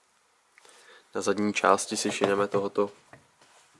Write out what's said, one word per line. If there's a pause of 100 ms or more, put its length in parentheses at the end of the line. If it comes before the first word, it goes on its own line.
(1160)
Na
zadní
části
si
šineme
tohoto (880)